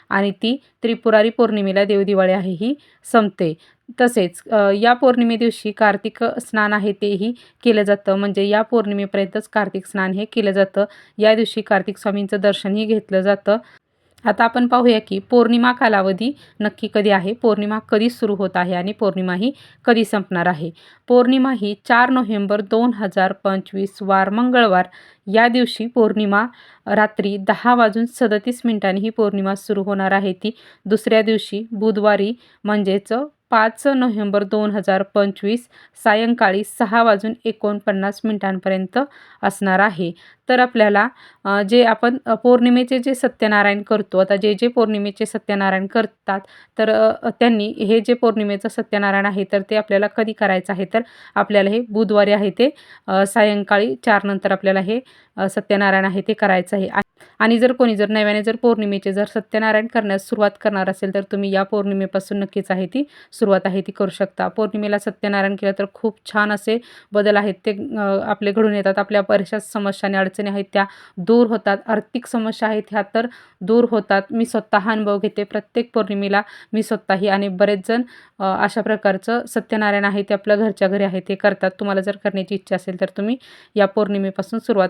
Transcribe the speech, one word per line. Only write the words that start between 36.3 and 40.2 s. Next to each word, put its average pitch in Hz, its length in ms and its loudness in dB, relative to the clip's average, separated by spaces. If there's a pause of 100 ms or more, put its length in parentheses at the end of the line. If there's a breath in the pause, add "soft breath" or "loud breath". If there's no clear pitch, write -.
सहा 233 240 2
वाजून 220 300 2 (120)
एकोणपन्नास 208 800 -4
मिनिटांपर्यंत 190 760 -2 (440 loud breath)
असणार 196 360 0
आहे. 190 340 0 (360 soft breath)